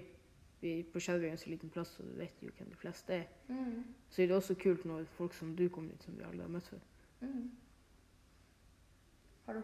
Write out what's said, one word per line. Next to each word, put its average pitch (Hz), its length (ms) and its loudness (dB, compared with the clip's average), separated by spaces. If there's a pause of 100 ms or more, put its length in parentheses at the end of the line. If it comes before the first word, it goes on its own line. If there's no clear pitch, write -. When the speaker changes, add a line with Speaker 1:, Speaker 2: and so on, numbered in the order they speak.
(600)
Speaker 1:
vi 170 220 0
på 165 180 -4
Skjervøy 175 280 2
er 156 40 -2
en 165 60 -4
så - 120 -8
liten 160 200 -6
plass, 170 180 -4
så - 140 -12
du - 140 -8
vet - 260 -8
jo - 140 -6
hvem - 140 -12
de - 60 -14
fleste - 360 -6
er. 170 140 0 (220)
Speaker 2:
Mm. 247 360 -2 (240)
Speaker 1:
Så - 140 4
er 185 40 10
det 180 100 8
også 190 180 4
kult 180 300 6
når 160 200 -2
folk 175 300 -2
som 160 220 -4
du 180 120 8
kommer 165 240 -6
hit, - 100 -14
som - 160 -10
vi 165 60 -8
aldri 175 160 -6
har 175 80 -4
møtt 170 180 -4
før. - 140 -12 (400)
Speaker 2:
Mm. 247 300 -4 (2000)
Har 220 180 -2